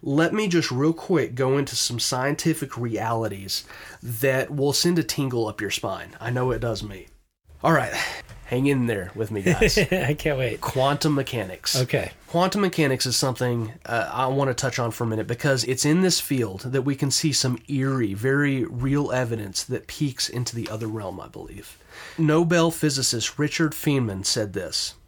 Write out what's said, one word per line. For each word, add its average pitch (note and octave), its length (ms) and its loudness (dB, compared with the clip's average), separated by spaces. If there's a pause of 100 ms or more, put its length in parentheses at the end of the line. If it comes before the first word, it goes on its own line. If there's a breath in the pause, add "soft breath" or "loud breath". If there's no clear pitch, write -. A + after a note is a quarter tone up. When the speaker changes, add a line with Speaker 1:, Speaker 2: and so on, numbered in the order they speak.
Speaker 1:
let D#3+ 300 2
me G#3+ 160 2
just E3+ 220 2
real C#3 200 2
quick D#3+ 420 0
go C3 240 2
into C3+ 200 -2
some A#2+ 220 -2
scientific C#3+ 760 0
realities A2 840 -2 (400 loud breath)
that C3 480 0
will C#3 220 2
send F3 260 4
a D3+ 40 2
tingle B2 440 -2
up G#2 140 -6
your G2+ 100 -2
spine. - 480 -6
I A#2 120 -4
know B2+ 200 0
it A2 80 0
does A2+ 240 -2
me. G2 240 -12 (560)
All D#3 80 6
right. C3+ 220 2 (520 loud breath)
Hang B2+ 200 0
in C3+ 220 4
there G2 280 -2
with G#2+ 160 -4
me, G#2 120 -2
guys. F#3 340 4
Speaker 2:
<laughs> G3 140 2
I D3+ 220 0
can't D3 240 -2
wait. B2 220 -2
Speaker 1:
Quantum C#3+ 560 2
mechanics. A2 580 -4 (100)
Speaker 2:
Okay. A#2 280 -2 (160)
Speaker 1:
Quantum F#3 320 2
mechanics D#3+ 460 2
is B2 100 -2
something, A#2+ 560 0 (140)
uh, A2 260 -2
I B2 160 0
want C3+ 220 2
to B2+ 40 0
touch B2 240 -2
on A#2 140 0
for A#2+ 140 -4
a - 20 0
minute A2 200 -2
because B2+ 360 0
it's B2+ 220 0
in D#3 160 6
this F#3 180 4
field G#2+ 420 -2
that B2+ 200 -2
we C3+ 140 0
can C#3 160 0
see D#3 200 2
some B2 280 0 (100)
eerie, C3 440 0
very C3+ 520 2
real C#3 480 0
evidence A2+ 500 -2
that - 240 -6
peeks - 400 -2
into A#2+ 260 -4
the A2+ 140 -6
other A2 200 -6
realm, G2 340 -6
I - 80 -14
believe. - 480 -16 (400 loud breath)
Nobel E3 540 4
physicist C3+ 680 0
Richard D3 320 2
Feynman A2+ 540 0
said G#2+ 260 0
this F2+ 440 -4 (120)